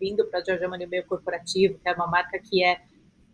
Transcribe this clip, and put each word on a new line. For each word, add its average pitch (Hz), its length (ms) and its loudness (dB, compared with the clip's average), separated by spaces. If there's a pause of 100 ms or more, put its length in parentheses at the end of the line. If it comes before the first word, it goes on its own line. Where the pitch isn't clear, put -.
vindo 202 260 0
pra 180 160 -4
Giorgio 180 220 -2
Armani, 180 220 -6
meio 180 200 -4
corporativo, 175 720 0
que - 100 -6
é 180 40 2
uma 175 140 -2
marca 175 320 0
que 185 260 0
é, 180 160 2 (540)